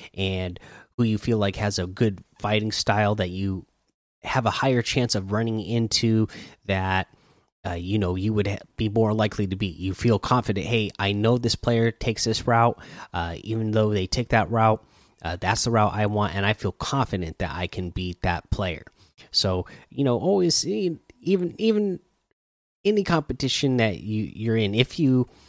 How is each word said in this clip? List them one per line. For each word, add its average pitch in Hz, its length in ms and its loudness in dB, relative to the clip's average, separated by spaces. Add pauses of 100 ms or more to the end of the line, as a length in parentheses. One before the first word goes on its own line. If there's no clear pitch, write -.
(140)
and 92 440 -4 (380)
who 120 80 2
you 110 120 2
feel 113 220 0
like 101 160 0
has 104 240 -2
a 90 80 -2
good 98 380 0 (160)
fighting 107 320 0
style 104 420 2
that 95 160 -2
you 95 340 -4 (600)
have 120 220 0
a 101 40 6
higher 127 320 2
chance - 320 0
of 95 160 -4
running 110 300 0
into 110 680 2 (380)
that, 95 420 -2 (580)
uh, 90 100 -4
you 92 260 -2
know, 92 160 0
you 104 160 0
would 101 160 0
ha-, 101 100 -4 (180)
be 110 120 0
more 107 260 2
likely 107 320 0
to 95 80 -4
beat. 92 220 -4
You 92 180 -4
feel 113 240 2
confident, 113 480 0
"Hey, 110 320 -2
I 98 140 0
know 113 260 2
this 117 160 0
player 117 380 0
takes - 320 -4
this 113 240 -2
route. 117 280 4 (380)
Uh, 85 300 -4
even 110 260 -4
though 107 200 4
they 95 180 0
take 123 220 -4
that 107 200 2
route, 110 340 2 (380)
uh, 85 180 -6
that's 98 220 0
the 120 80 0
route 107 240 4
I 107 120 0
want, 104 280 -2
and 101 100 -2
I 104 100 2
feel - 180 -4
confident 98 640 -4
that 90 160 -6
I 90 140 -6
can 90 220 -8
beat 90 320 -6
that 87 280 -2
player." 92 320 -4 (480)
So, 92 360 0 (240)
you 135 120 -2
know, 123 160 2
always, 180 480 2
e-, 185 320 -2 (220)
even, 180 380 0
even 208 420 0 (840)
any 208 200 2
competition 135 720 0
that 113 240 2
you, 107 340 -4
you're 113 220 0
in, 104 180 2
if 120 240 2
you, 127 300 4 (200)